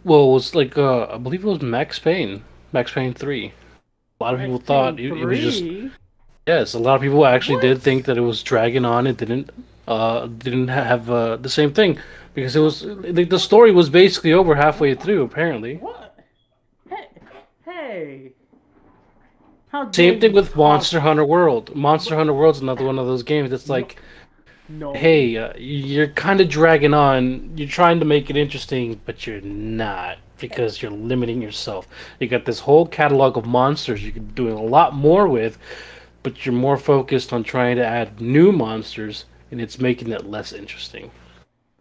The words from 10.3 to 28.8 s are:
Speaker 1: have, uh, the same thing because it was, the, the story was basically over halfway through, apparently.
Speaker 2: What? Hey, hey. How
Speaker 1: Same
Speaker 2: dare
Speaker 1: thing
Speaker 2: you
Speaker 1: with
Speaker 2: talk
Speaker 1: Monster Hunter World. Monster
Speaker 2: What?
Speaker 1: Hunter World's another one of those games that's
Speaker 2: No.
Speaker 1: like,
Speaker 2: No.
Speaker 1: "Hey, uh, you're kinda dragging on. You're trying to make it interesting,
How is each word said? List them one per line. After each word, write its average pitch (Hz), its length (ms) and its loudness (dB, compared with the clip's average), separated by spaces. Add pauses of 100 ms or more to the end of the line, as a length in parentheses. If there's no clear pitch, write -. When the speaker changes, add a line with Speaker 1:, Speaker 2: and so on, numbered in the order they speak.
Speaker 1:
have, 123 400 -2
uh, 117 280 0
the 127 120 -12
same 147 240 0
thing 185 260 2 (360)
because 131 220 -6
it 156 40 6
was, 151 220 2
the, 180 420 -4
the 175 140 0
story 220 340 8
was 175 160 6
basically 175 460 4
over 175 220 4
halfway 143 380 2
through, 185 280 -2
apparently. 131 540 -4
Speaker 2:
What? 359 420 -18 (720)
Hey, 415 200 -14 (560)
hey. 170 680 -14 (1400)
How 285 240 -8
Speaker 1:
Same 175 220 4
Speaker 2:
dare 220 60 -6
Speaker 1:
thing 226 100 4
Speaker 2:
you 196 60 -2
Speaker 1:
with 196 120 4
Speaker 2:
talk - 80 -14
Speaker 1:
Monster 151 440 2
Hunter 151 240 2
World. 147 520 0
Monster 151 400 0
Speaker 2:
What? 156 40 0
Speaker 1:
Hunter 151 140 0
World's 147 260 4
another 131 240 -4
one 135 140 -2
of 127 80 -4
those 127 160 -4
games 143 280 -2
that's 131 180 -8
Speaker 2:
No. 139 60 -2
Speaker 1:
like, - 220 -6 (720)
Speaker 2:
No. 151 260 -12
Speaker 1:
"Hey, 135 420 4
uh, 110 200 -8
you're 143 520 -2
kinda 190 360 2
dragging 151 500 4
on. 131 640 2
You're 147 120 -8
trying 170 320 4
to 156 40 2
make 147 260 0
it 139 60 -6
interesting, 131 720 -4